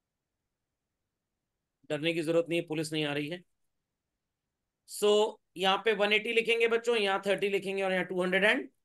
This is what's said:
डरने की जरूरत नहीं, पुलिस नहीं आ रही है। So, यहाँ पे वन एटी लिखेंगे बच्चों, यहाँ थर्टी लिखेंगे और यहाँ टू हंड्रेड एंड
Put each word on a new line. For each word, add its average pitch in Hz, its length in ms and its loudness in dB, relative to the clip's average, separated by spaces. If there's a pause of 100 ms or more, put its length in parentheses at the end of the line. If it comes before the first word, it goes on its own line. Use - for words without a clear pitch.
(1900)
डरने 151 240 0
की 170 80 -2
जरूरत 165 280 2
नहीं, 170 180 0
पुलिस 156 260 -4
नहीं 156 120 -2
आ 143 80 -4
रही 147 160 -4
है। 180 120 -10 (1500)
So, 208 500 2 (180)
यहाँ 190 280 2
पे 220 80 4
वन 208 200 2
एटी 214 200 0
लिखेंगे 226 340 2
बच्चों, 233 300 0
यहाँ 196 280 0
थर्टी 202 240 0
लिखेंगे 196 340 -2
और 190 80 0
यहाँ 185 140 0
टू 180 160 -4
हंड्रेड 185 220 2
एंड 233 240 2 (160)